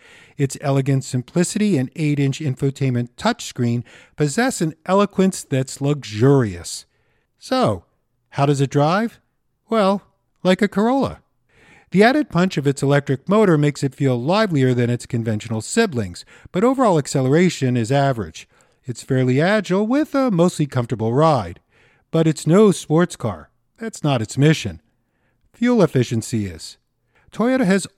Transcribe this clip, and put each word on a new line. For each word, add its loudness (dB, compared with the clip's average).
Its -2
elegant 0
simplicity -2
and -2
eight-inch -2
infotainment -2
touchscreen -4
possess -2
an -4
eloquence 0
that's -4
luxurious. 0
So, -2
how -2
does 2
it 0
drive? 0
Well, 0
like 2
a 2
Corolla. -2
The 4
added 2
punch 0
of -2
its -2
electric 0
motor 4
makes 0
it -4
feel 0
livelier 2
than 0
its -4
conventional -4
siblings, -4
but -2
overall 2
acceleration 0
is -2
average. -2
It's -12
fairly 0
agile 0
with -2
a 0
mostly 2
comfortable -4
ride. 0
But 2
it's -2
no 6
sports -2
car. -10
That's -12
not 0
its -8
mission. 0
Fuel 0
efficiency 0
is. -16
Toyota 0
has 2